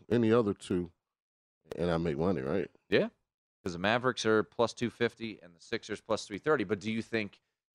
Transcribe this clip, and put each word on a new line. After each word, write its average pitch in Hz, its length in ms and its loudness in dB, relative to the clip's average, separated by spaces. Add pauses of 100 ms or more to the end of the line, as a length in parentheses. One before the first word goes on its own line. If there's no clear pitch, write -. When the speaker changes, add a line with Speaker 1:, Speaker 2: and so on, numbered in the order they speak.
(120)
Speaker 1:
Any 113 200 4
other 110 220 4
two, 90 380 -4 (840)
and 87 140 0
I 82 80 2
make 80 220 0
money, 85 220 0
right? 78 280 -2 (180)
Speaker 2:
Yeah, 151 200 2 (560)
'cause 90 100 -6
the 85 60 -8
Mavericks 113 480 0
are 110 160 4
plus - 300 -2
two 117 180 -4
fifty 113 500 -4
and 87 140 -20
the 80 40 -20
Sixers 107 420 -8
plus - 260 -4
three 101 100 -6
thirty. 139 280 0
But 95 140 -2
do 110 120 -6
you 110 100 -4
think, 107 380 -6 (360)